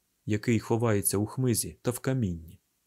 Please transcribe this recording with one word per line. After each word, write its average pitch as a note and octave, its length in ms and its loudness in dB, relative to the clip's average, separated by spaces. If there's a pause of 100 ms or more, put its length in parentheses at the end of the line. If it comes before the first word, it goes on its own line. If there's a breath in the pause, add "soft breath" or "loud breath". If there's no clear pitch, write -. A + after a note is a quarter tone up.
(260)
який G#2+ 340 2
ховається A2 580 0
у G#2 80 2
хмизі A2+ 560 -2
та B2 100 -2
в A#2 80 -4
камінні. F2+ 600 -2 (280)